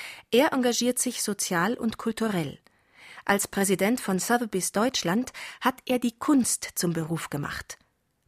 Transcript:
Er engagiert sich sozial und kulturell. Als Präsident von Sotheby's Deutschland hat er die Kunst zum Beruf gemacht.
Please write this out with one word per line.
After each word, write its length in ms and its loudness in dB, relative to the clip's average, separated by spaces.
Er 220 4
engagiert 460 2
sich 240 -2
sozial 520 0
und 240 -2
kulturell. 600 -2
Als 240 2
Präsident 540 2
von 160 0
Sotheby's 520 0
Deutschland 640 0
hat 140 2
er 120 2
die 140 0
Kunst 640 2
zum 180 0
Beruf 380 -4
gemacht. 480 -8